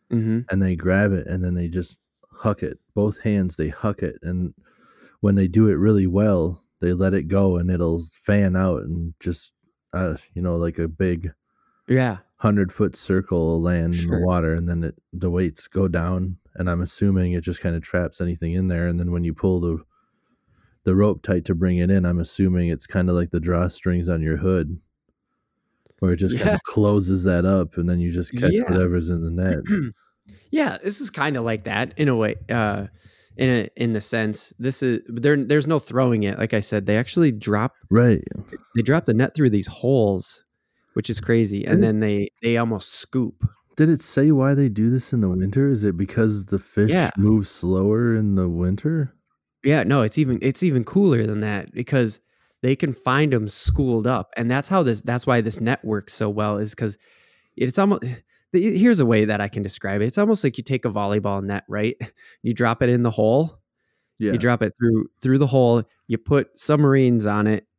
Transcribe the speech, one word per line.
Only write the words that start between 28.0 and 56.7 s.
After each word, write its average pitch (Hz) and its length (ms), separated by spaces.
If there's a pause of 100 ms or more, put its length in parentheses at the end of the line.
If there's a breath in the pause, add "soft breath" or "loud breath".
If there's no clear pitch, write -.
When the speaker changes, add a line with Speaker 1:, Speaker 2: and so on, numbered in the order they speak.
Speaker 2:
you 87 100
just 85 240
catch 120 180
Speaker 1:
Yeah. 226 140
Speaker 2:
whatever's 90 420
in 85 140
the 82 80
net. 87 340
Speaker 1:
<clears throat> 160 300 (560 soft breath)
Yeah, 294 320
this 202 180
is 233 100
kinda 139 300
like 110 240
that 101 320
in 147 120
a 127 60
way, 110 200 (140)
uh, 104 380 (500 soft breath)
in 131 120
a, 120 280
in 117 160
the 104 80
sense, 110 580
this 131 240
is, 120 240
there, 143 300
there's 139 300
no 160 120
throwing 120 440
it. 98 160
Like 110 140
I 107 80
said, 101 240
they 104 120
actually 143 340
drop 104 460 (120)
Speaker 2:
Right. 113 340 (520)
Speaker 1:
they 113 80
drop 139 220
the 113 100
net 123 200
through 139 160
these 101 160
holes, 110 800 (480)
which 110 160
is 107 120
crazy. 104 460
And 101 140
Speaker 2:
Did 110 80
it - 0
Speaker 1:
then 107 120
they, 101 280 (140)
they 117 140
almost 113 380
scoop. - 480 (340)
Speaker 2:
Did 156 120
it 156 120
say 147 300
why 139 240
they 139 120
do 110 220
this 127 240
in 120 80
the 95 80
winter? 98 400
Is 110 140
it 98 120
because 104 520
the 98 100
fish 107 360
Speaker 1:
Yeah. 175 220
Speaker 2:
move 104 320
slower 104 680
in 107 200
the 92 140
winter? 101 640 (500)
Speaker 1:
Yeah, 139 200
no, 123 200
it's 107 140
even, 131 240
it's 135 220
even 131 200
cooler 147 440
than 107 140
that 104 320
because 120 460 (420)
they 131 140
can 139 180
find 139 400
'em 107 160
schooled 120 580
up. 117 300
And 120 120
that's 135 200
how 190 140
this, 117 180
that's 120 260
why 120 140
this 107 180
net 117 240
works 107 300
so 107 160
well, 104 280
is 107 180